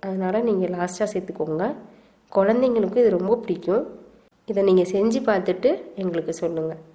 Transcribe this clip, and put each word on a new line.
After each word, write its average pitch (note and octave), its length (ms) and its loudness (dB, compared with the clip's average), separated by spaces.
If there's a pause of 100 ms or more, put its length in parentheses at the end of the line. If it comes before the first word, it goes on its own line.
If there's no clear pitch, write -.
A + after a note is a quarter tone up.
அதனால F#3+ 440 -2
நீங்க F#3 260 0
லாஸ்டா F3+ 380 -4
சேர்த்துக்கோங்க. D#3+ 560 -4 (640)
குழந்தைங்களுக்கும் A3+ 720 2
இது G3 140 4
ரொம்ப G3 260 2
பிடிக்கும். F#3+ 420 -2 (640)
இதை G3 240 0
நீங்க F#3 140 6 (100)
செஞ்சு A3 340 2
பார்த்துட்டு G3+ 420 2 (320)
எங்களுக்கு E3+ 380 -4
சொல்லுங்க. D#3+ 340 -4 (200)